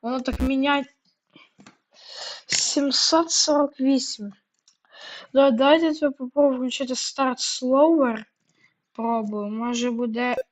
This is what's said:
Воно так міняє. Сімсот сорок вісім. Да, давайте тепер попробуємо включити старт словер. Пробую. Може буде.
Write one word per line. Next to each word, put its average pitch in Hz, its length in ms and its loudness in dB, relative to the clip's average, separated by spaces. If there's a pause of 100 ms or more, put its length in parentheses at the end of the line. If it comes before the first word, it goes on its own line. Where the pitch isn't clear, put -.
Воно 247 200 -6
так 254 180 -4
міняє. 269 460 0 (1600)
Сімсот 311 840 0
сорок 294 480 0
вісім. 262 540 -2 (1000)
Да, 277 180 6
давайте 302 420 4
тепер 302 180 0
попробуємо 269 460 0
включити 254 380 -4
старт 254 440 -2
словер. 262 880 2 (680)
Пробую. 214 560 -4
Може 240 440 -4
буде. 240 440 -2 (160)